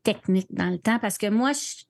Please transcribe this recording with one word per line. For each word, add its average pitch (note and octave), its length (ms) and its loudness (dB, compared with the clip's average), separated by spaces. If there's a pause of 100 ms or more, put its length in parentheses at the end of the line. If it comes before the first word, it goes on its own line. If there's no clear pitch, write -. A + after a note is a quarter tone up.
techniques F#3+ 500 0
dans F#3 160 -2
le F3+ 100 -2
temps A3 200 2
parce G#3+ 180 -4
que G#3+ 120 -4
moi, B3 260 2
je, C#4+ 40 -4
tu - 320 -10